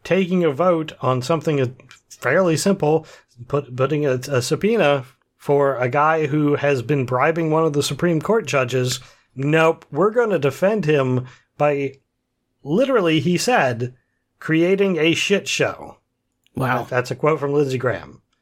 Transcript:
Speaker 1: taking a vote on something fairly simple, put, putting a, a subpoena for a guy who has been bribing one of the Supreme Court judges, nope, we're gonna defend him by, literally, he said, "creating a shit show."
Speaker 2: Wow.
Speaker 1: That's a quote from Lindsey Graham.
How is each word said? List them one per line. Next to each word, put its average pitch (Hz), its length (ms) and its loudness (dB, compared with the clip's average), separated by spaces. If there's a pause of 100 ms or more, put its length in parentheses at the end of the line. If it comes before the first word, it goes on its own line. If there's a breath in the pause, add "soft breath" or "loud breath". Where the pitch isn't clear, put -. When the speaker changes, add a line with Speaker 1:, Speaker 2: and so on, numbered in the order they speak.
Speaker 1:
taking 180 400 0
a 160 80 2
vote 160 500 0
on 127 200 0
something 147 540 -2 (340)
fairly 165 480 0
simple, 156 480 0 (420 loud breath)
put, 139 280 -6
putting 143 300 0
a, 135 80 0 (160)
a 131 120 0
subpoena 147 640 0 (320)
for 143 400 0
a 127 120 0
guy 151 380 2
who 147 280 2
has 135 260 0
been 131 240 -2
bribing 156 460 0
one 160 140 2
of 156 80 0
the 143 100 0
Supreme 160 380 0
Court 208 240 0
judges, 127 540 -2 (360 soft breath)
nope, 160 560 2
we're 175 200 0
gonna 214 280 0
defend 180 460 0
him 127 420 0 (300 loud breath)
by, 143 360 0 (720)
literally, 190 560 2
he 175 180 2
said, 127 560 0 (460)
"creating 180 580 0
a 160 180 2
shit 196 320 -2
show." - 500 -4 (580)
Speaker 2:
Wow. 123 340 -2
Speaker 1:
That's 123 220 -2
a 123 40 -6
quote 151 240 0
from 143 140 -4
Lindsey 139 240 0
Graham. 92 440 -6 (200)